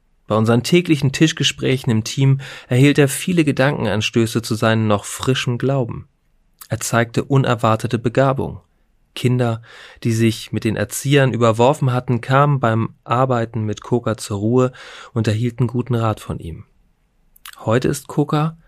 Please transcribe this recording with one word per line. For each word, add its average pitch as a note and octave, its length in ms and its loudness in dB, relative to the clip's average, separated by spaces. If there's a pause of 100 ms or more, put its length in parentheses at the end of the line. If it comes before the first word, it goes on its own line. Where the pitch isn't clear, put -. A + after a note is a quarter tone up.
(260)
Bei G#2+ 100 0
unseren A#2 280 4
täglichen D#3+ 480 2
Tischgesprächen C3 800 0
im A2 120 0
Team C3+ 380 2 (280)
erhielt C#3 280 4
er C#3+ 100 6
viele F3 360 0
Gedankenanstöße A#2 1000 0
zu A2+ 140 -4
seinem A2 320 2
noch G#2 180 0
frischen C3 540 -2
Glauben. B2+ 480 -4 (600)
Er A2 120 -6
zeigte A#2 440 -2
unerwartete A#2 760 0
Begabung. B2+ 600 -2 (540)
Kinder, B2 480 0 (420)
die A#2 100 0
sich A2+ 380 0
mit A2 120 -4
den G#2+ 120 -2
Erziehern C3+ 560 0
überworfen A#2+ 600 2
hatten, B2 280 -2
kamen C#3 380 2
beim A2+ 440 0
Arbeiten A#2 600 -2
mit G#2 180 -6
Coca A#2 340 -2
zur G2+ 220 -8
Ruhe B2+ 320 2 (420)
und A2+ 140 -2
erhielten A#2 400 -2
guten A#2+ 260 -4
Rat A2+ 260 -2
von D#2 200 -10
ihm. E2 240 -14 (960)
Heute A#2+ 280 0
ist - 200 -4
Coca D3+ 500 -2 (100)